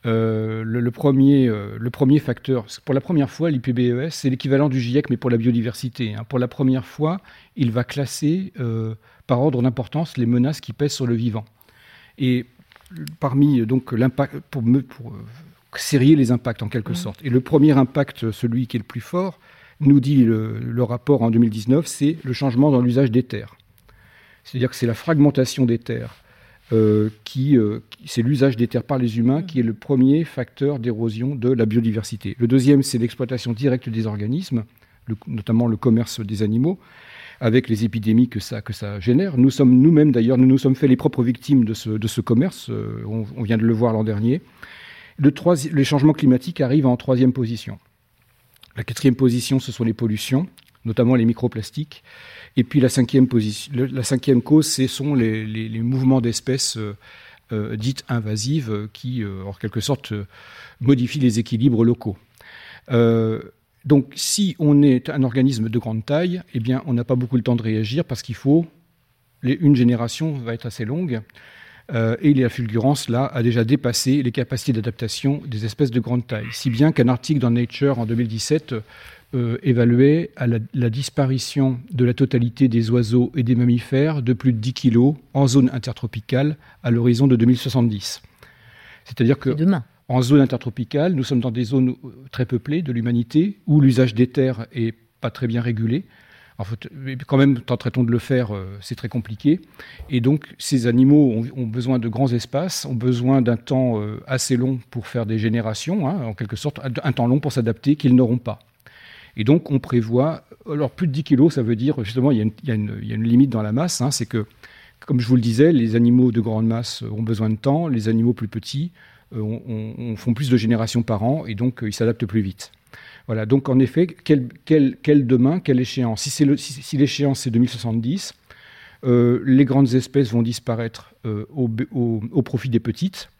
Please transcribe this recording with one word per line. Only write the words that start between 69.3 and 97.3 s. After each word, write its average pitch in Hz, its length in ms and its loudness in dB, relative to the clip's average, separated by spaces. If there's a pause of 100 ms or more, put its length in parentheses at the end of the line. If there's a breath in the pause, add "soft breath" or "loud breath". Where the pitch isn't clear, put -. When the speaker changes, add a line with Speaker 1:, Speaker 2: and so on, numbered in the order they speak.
Speaker 1:
Les, 127 120 0
une 147 220 4
génération 120 560 0
va 120 220 -8
être 117 120 -10
assez 117 180 -8
longue. 131 360 -4 (720 loud breath)
Euh, 113 280 0
et 147 120 4
la 131 160 4
fulgurance, 117 600 -2
là, 120 180 0
a 123 160 -4
déjà 117 220 2
dépassé 127 580 0
les 123 80 0
capacités 131 420 -4
d'adaptation 117 720 -4
des 110 180 -6
espèces 120 260 -2
de 120 100 0
grande 120 260 -4
taille. 110 260 -6
Si - 180 -4
bien 143 220 4
qu'un 123 160 4
article 131 320 0
dans 123 100 2
Nature 120 480 0
en 113 80 -4
deux 113 80 -4
mille 117 140 -2
dix-sept 131 460 -4 (600 loud breath)
euh, 120 280 -2
évaluait 127 760 4
à 127 100 -4
la, 117 120 0 (160)
la 120 160 0
disparition 131 920 -2 (120)
de 123 120 0
la 120 100 2
totalité 123 540 0
des 113 220 0
oiseaux 123 460 2
et 139 60 0
des 120 120 2
mammifères 131 680 0
de 120 100 0
plus 123 200 0
de 110 60 -2
dix 120 140 -4
kilos 127 420 4 (200)
en 139 120 2
zone 127 260 4
intertropicale 127 840 -4 (260 soft breath)
à 123 80 -2
l'horizon 120 360 4
de 127 100 6
deux 113 100 4
mille 123 120 4
soixante-dix. 117 640 -2 (800 soft breath)
C'est-à-dire 131 340 0
que 131 120 -4
Speaker 4:
C'est 147 140 -2
demain. 180 200 2 (240)
Speaker 1:
en 127 140 0
zone 139 180 6
intertropicale, 127 760 -2
nous 131 100 -2
sommes 127 160 0
dans 123 100 -4
des 120 140 -4
zones, 127 400 0
euh, 131 40 -16 (220)
très 127 160 -4
peuplées 143 360 -4
de 139 100 -6
l'humanité, 120 720 0
où 151 140 6
l'usage 127 340 4
des 123 120 4
terres 127 460 -4
est 113 220 -4 (260)
pas 117 100 -6
très - 160 -8
bien 117 140 -2
régulé. 117 440 -2 (540 soft breath)
En 104 60 -8
fait, 110 280 -12
mais 135 240 -12
quand 139 220 0